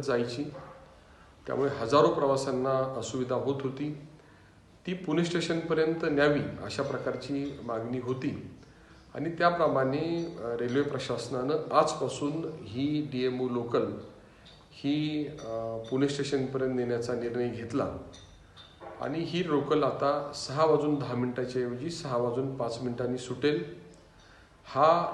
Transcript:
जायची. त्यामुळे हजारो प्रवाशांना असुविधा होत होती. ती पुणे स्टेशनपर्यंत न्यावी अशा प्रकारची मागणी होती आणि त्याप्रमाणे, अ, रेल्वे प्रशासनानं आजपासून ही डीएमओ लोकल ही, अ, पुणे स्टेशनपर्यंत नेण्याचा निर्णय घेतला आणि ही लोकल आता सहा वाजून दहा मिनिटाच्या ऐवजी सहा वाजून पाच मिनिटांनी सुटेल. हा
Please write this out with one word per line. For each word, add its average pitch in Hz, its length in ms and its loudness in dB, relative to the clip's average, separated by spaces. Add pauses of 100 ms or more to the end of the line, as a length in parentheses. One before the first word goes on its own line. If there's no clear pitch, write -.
जायची. 120 400 0 (1040)
त्यामुळे 131 220 2
हजारो 131 380 6
प्रवाशांना 135 920 2
असुविधा 127 360 -2
होत 131 280 0
होती. 147 440 -6 (800)
ती 180 60 -2
पुणे 170 320 0
स्टेशनपर्यंत 165 800 2
न्यावी 147 360 4 (240)
अशा 120 200 -4
प्रकारची 135 800 -4
मागणी 120 360 -4
होती 127 500 -4 (680)
आणि 151 140 -4
त्याप्रमाणे, 165 1120 2
अ, 117 120 -4
रेल्वे 123 260 2
प्रशासनानं 131 720 -2 (180)
आजपासून 147 720 0 (180)
ही 139 480 -2
डीएमओ 127 380 0
लोकल 120 360 0 (840)
ही, 151 560 0
अ, 113 500 -6
पुणे 131 300 0
स्टेशनपर्यंत 131 680 0
नेण्याचा 120 380 0
निर्णय 120 360 0
घेतला 113 480 -4 (1040)
आणि 143 180 -2
ही 170 280 0
लोकल 147 360 4
आता 139 520 2
सहा 143 300 0
वाजून 147 300 6
दहा 123 200 -2
मिनिटाच्या 123 460 0
ऐवजी 123 280 -2
सहा 139 280 -2
वाजून 127 380 0
पाच 117 260 -2
मिनिटांनी 123 360 -2
सुटेल. 147 460 0 (1000)
हा 165 480 6